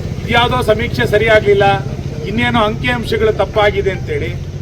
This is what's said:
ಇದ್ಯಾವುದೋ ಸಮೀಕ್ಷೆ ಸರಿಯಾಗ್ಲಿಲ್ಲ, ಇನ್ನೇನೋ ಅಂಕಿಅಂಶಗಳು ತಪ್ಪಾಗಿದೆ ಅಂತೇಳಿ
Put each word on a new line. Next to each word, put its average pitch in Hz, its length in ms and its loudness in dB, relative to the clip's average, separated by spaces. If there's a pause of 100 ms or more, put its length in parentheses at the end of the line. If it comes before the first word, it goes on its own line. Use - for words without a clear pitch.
(240)
ಇದ್ಯಾವುದೋ 240 380 0
ಸಮೀಕ್ಷೆ 226 460 0
ಸರಿಯಾಗ್ಲಿಲ್ಲ, 208 560 4 (640)
ಇನ್ನೇನೋ 233 360 0
ಅಂಕಿಅಂಶಗಳು 220 720 0
ತಪ್ಪಾಗಿದೆ 196 580 0
ಅಂತೇಳಿ 156 420 -6 (280)